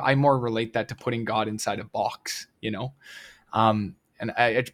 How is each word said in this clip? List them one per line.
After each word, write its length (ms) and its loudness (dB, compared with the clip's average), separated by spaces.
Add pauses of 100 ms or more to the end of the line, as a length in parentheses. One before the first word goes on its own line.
I 120 4
more 240 6
relate 340 -2
that 160 0
to 60 -8
putting 300 -4
God 240 0
inside 320 -4
a 40 -8
box, 640 -6 (160)
you 80 -4
know? 240 -6 (580)
Um, 420 2 (240)
and 200 -6
I, 180 4
I 180 2